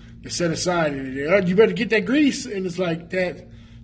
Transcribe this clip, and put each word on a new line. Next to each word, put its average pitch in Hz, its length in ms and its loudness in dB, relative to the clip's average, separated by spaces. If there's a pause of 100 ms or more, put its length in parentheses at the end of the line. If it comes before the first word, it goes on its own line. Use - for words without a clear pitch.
(220)
that's - 140 -8
set 170 160 0
aside, 160 420 0
and 135 240 -8
they, 139 80 -4
"Oh, 175 140 4
you 180 160 0
better 196 180 6
get 196 160 -2
that 214 160 2
grease." 269 400 2
And 196 200 -6
it's 170 120 -6
like 165 320 -4
that, 180 380 -4 (360)